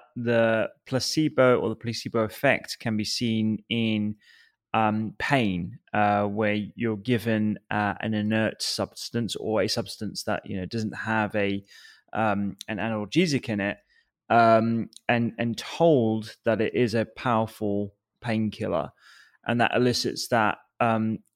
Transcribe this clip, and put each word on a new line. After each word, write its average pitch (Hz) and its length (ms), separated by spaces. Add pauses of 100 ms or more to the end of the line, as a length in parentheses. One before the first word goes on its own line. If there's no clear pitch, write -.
(160)
the 113 540 (160)
placebo 127 760
or 104 100
the 110 60
placebo - 440
effect - 600
can 110 180
be 110 60
seen 110 680
in, 110 460 (580)
um, 110 460
pain, 104 580 (160)
uh, 104 320
where 104 320 (180)
you're 113 220
given, 107 640 (100)
uh, 104 300
an 110 160
inert 107 480
substance - 720
or 107 260
a 101 60
substance - 560
that, 104 240
you 101 100
know, 92 80
doesn't 110 300
have 107 400
a, 101 280 (500)
um, 101 440 (100)
an 110 100
analgesic 113 720
in 104 100
it, 98 180 (540)
um, 113 580 (180)
and, 117 300
and 117 220
told 113 840
that 110 160
it 110 140
is 117 220
a 113 100
powerful 107 880 (260)
painkiller, 107 720 (540)
and 120 160
that - 140
elicits 123 540
that, 110 280 (220)
um, 110 400 (160)